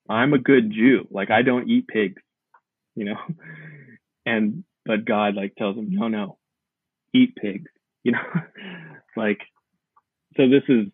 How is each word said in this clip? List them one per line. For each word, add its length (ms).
I'm 240
a 40
good 340
Jew. 400
Like, 200
I 100
don't 280
eat 180
pigs," 340
you 100
know? 120
<laughs> 1080
And, 380
but 200
God, 300
like, 200
tells 220
him, 120
"No, 180
no, 300
eat 220
pigs," 360
you 80
know? 120
<laughs> 920
Like, 220
so 120
this 180
is 260